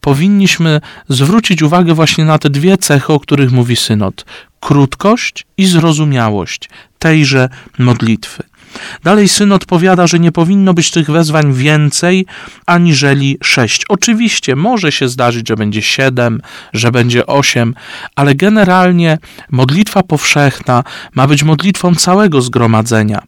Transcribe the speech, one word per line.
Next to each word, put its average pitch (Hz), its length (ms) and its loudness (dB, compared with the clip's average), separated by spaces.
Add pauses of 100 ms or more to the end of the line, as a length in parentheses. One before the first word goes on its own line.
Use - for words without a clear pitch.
powinniśmy 165 800 2 (280)
zwrócić 156 520 0
uwagę 165 320 2
właśnie 156 320 0
na 156 120 2
te 156 120 0
dwie 165 280 2
cechy, 143 360 0
o 147 60 2
których 139 320 0
mówi 123 240 0
synod. 104 500 -4 (340)
Krótkość - 880 -2 (120)
i 190 80 0
zrozumiałość 147 1040 -2 (300)
tejże 139 500 2 (300)
modlitwy. 113 640 -2 (600)
Dalej 202 260 2
synod 202 360 0
powiada, 180 420 2
że 165 120 2
nie 170 120 2
powinno 185 420 2
być 170 180 0
tych 156 180 -2
wezwań 151 440 0
więcej 151 720 0 (400)
aniżeli 143 760 2
sześć. - 460 -2
Oczywiście 220 640 -2
może 180 360 -2
się 135 180 -2
zdarzyć, 120 380 -2
że 113 80 -2
będzie 107 260 -4
siedem, 123 600 -2 (320)
że 113 180 0
będzie 120 360 0
osiem, 123 480 0 (400)
ale 139 200 2
generalnie 180 800 2 (320)
modlitwa 147 540 0
powszechna 135 800 -2 (320)
ma 135 120 2
być 147 160 2
modlitwą 170 520 0
całego 180 460 2
zgromadzenia. 113 880 0